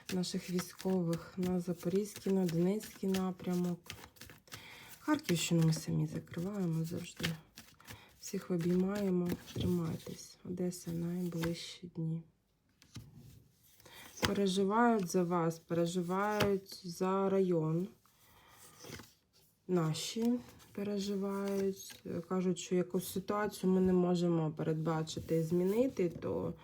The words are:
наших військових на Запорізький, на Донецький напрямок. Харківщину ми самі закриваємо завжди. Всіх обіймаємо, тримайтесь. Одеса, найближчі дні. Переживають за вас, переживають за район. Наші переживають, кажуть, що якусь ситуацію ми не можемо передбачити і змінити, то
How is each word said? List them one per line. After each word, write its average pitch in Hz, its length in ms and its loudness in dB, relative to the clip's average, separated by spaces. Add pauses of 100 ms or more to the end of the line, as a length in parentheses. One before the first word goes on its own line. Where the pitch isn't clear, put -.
(140)
наших 180 360 -2
військових 180 880 -2
на 180 220 2
Запорізький, 190 760 -2
на 190 120 4
Донецький 185 640 0
напрямок. 180 840 -2 (1120)
Харківщину 170 580 2
ми 160 100 6
самі 160 340 0
закриваємо 165 800 -2
завжди. 170 400 -6 (960)
Всіх - 320 -8
обіймаємо, 180 760 2 (240)
тримайтесь. - 920 -2
Одеса, 180 460 -6
найближчі 170 1040 -4
дні. 165 260 -4 (2000)
Переживають 202 840 4
за 185 120 4
вас, 165 360 2
переживають 190 1200 0
за 190 460 0
район. 180 580 2 (1800)
Наші 180 680 2 (420)
переживають, 196 1300 -2 (260)
кажуть, 185 300 0
що - 160 -2
якусь 180 360 0
ситуацію 196 600 0
ми 185 80 6
не 185 120 6
можемо 175 580 4
передбачити 160 840 -2
і 165 80 4
змінити, 185 640 2
то 170 440 -4 (100)